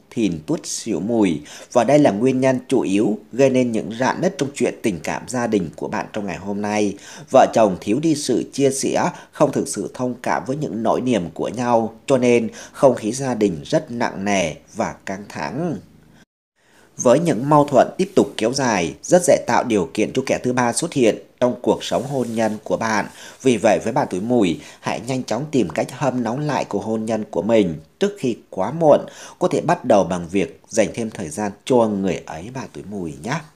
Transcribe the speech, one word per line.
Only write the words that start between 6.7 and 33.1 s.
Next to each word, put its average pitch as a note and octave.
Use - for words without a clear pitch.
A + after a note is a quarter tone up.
Vợ -
chồng G2+
thiếu A2
đi D#3+
sự -
chia C3+
sẻ, G#2+
không -
thực -
sự -
thông B2+
cảm D#2
với C3
những A2+
nỗi F2+
niềm G#2+
của D2+
nhau, A#2
cho C#3
nên A#2+
không C3+
khí G#2
gia C3
đình G2+
rất D#3+
nặng A#2
nề F#2
và F#2
căng G2
thẳng. A2
Với C#3
những C#3+
mâu D3
thuẫn C#3
tiếp F#3+
tục A2
kéo A2+
dài, A2
rất F3
dễ B2
tạo A#2
điều G#2
kiện G#2+
cho C3
kẻ -
thứ B2
ba A#2+
xuất E3+
hiện A2+
trong B2
cuộc G#2
sống G2+
hôn C3
nhân A2
của -
bạn. A2
Vì B2
vậy, G2
với A#2
bạn C3+
tuổi F2+
Mùi, G#2+
hãy D#2+
nhanh B2+
chóng B2
tìm A2+
cách C#3
hâm B2+
nóng A#2
lại C#3
cuộc G2
hôn A2
nhân A2
của E2
mình G2+
trước G3+
khi A#2+
quá F#2+
muộn. D#3
Có F3+
thể -
bắt -
đầu G#2+
bằng F2
việc F2+
dành G2+
thêm A2+
thời F#2+
gian G#2
cho B2+
người G2
ấy, E2+
bạn B2
tuổi D2+
Mùi F2